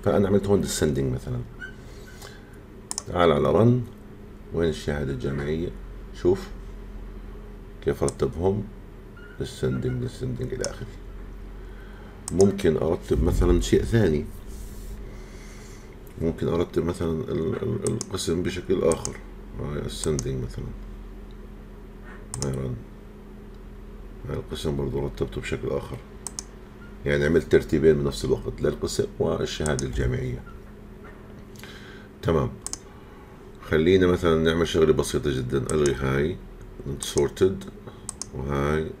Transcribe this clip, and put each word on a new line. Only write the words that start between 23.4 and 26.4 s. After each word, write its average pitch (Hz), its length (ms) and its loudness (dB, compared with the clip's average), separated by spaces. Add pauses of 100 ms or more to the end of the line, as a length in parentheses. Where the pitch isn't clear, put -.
هاي 71 80 -4
القسم 76 400 -2
برضو 69 300 0
رتبته 67 340 -4
بشكل - 280 -4
آخر، 67 280 -4 (1120)